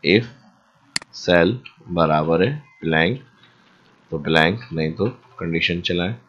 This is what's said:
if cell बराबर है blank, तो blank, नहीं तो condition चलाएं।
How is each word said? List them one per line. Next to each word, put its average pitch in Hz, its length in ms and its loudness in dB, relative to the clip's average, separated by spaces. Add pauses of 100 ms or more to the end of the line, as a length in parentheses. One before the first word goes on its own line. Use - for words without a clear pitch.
if 107 180 4 (880)
cell 90 440 4 (300)
बराबर 82 540 2
है 143 120 -2 (260)
blank, 80 380 0 (920)
तो 80 100 -8
blank, 80 520 0
नहीं 80 200 -4
तो 98 140 -4 (320)
condition 85 440 -4
चलाएं। 87 320 -4 (140)